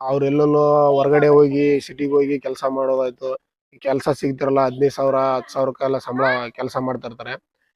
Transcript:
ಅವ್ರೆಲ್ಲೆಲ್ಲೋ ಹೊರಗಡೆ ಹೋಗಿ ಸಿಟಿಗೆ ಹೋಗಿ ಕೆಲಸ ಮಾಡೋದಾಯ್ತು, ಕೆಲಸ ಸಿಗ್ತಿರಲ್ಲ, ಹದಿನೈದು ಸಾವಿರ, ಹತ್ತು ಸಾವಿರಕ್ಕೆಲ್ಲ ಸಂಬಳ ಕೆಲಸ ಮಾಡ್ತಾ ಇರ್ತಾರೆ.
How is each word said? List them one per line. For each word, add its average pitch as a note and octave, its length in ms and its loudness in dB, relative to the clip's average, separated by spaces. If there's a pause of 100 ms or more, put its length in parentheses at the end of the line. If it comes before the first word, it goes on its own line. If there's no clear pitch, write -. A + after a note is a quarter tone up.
ಅವ್ರೆಲ್ಲೆಲ್ಲೋ D3 880 2
ಹೊರಗಡೆ C#3+ 360 4
ಹೋಗಿ C#3+ 520 4
ಸಿಟಿಗೆ C#3 320 -6
ಹೋಗಿ C#3 280 2
ಕೆಲಸ C3 300 -10
ಮಾಡೋದಾಯ್ತು, C3 680 -4 (420)
ಕೆಲಸ C3+ 300 -4
ಸಿಗ್ತಿರಲ್ಲ, C3+ 500 -2
ಹದಿನೈದು C3+ 360 0
ಸಾವಿರ, C#3 200 0
ಹತ್ತು C3 380 -2
ಸಾವಿರಕ್ಕೆಲ್ಲ C3+ 440 -2
ಸಂಬಳ B2+ 280 -4 (240)
ಕೆಲಸ B2+ 280 -8
ಮಾಡ್ತಾ B2+ 300 -6
ಇರ್ತಾರೆ. A#2 340 -14 (340)